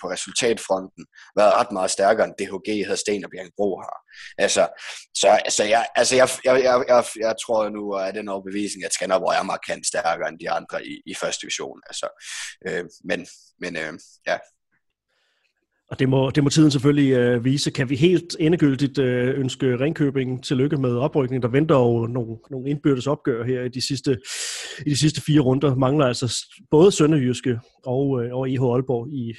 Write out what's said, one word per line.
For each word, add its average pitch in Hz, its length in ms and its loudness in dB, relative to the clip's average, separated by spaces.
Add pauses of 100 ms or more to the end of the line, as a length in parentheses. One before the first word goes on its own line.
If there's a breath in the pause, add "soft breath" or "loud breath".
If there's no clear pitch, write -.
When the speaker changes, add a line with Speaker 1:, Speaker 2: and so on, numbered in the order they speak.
Speaker 1:
på 90 80 -8
resultatfronten 95 960 -4 (300 loud breath)
været 98 180 6
ret 113 180 2
meget 95 180 -2
stærkere, 101 360 2
end 85 120 -12
D 101 40 -8 (100)
H - 20 -6 (120)
G, 107 200 -4
Hadsten 98 380 -4
og 87 60 -16
Bjerringbro 92 480 -4
har. - 180 -14 (420 loud breath)
Altså, 98 300 2 (460 loud breath)
så, 101 340 6
så - 160 0
jeg, 110 300 2
altså, 120 220 2
jeg, 127 120 6 (160)
jeg, 127 200 4
jeg, 127 240 2
jeg, 120 160 6 (160)
jeg 110 140 0 (100)
tror 110 240 0
nu, 104 240 -8
at 95 220 -4
den 104 140 -8
overbevisning, 98 560 -6
at - 80 -8
Skanderborg 90 460 0
er 90 40 0
markant 87 440 -8
stærkere 82 420 -2
end 80 100 -10
de 82 120 -10
andre 85 360 -8
i, - 200 -14
i - 80 -12
første - 280 -6
division. - 440 -10
Altså, - 200 -10 (600 loud breath)
øh, 87 180 -4 (200)
men, 90 220 -4 (340)
men, 87 160 -8
øh, 78 160 -6 (340)
ja. 87 120 0 (1500)
Speaker 2:
Og 120 80 -10
det 135 100 2
må, 131 220 2
det 147 120 2
må 139 80 2
tiden 156 200 6
selvfølgelig, 143 420 2
øh, 123 320 2
vise. 143 260 0
Kan 131 200 -4
vi 139 60 0
helt 170 420 2
endegyldigt, 143 600 2
øh, 127 400 0
ønske 127 420 -2
Ringkøbing 135 640 -2
tillykke 143 320 0
med 127 200 0
oprykning? 131 460 0
Der 120 60 0
venter 147 260 2
jo 120 320 4
nogle, 113 300 -6 (140)
nogle 135 200 -6
indbyrdes 139 360 0
opgør 135 380 -2
her 123 180 -2
i 123 60 -6
de 120 180 -6
sidste, 135 340 -2 (640 loud breath)
i 151 40 0
de 139 60 0
sidste 151 260 0
fire 151 180 4
runder. 135 340 2
Mangler 135 320 4
altså 123 220 -2
s-, - 160 -6 (260)
både 175 220 8
Sønderjyske 131 680 2 (240 soft breath)
og, 131 400 -2
øh, 123 100 -8
og 131 160 -4
I 131 60 -2
H 123 60 0
Aalborg 127 460 0
i, 120 300 -8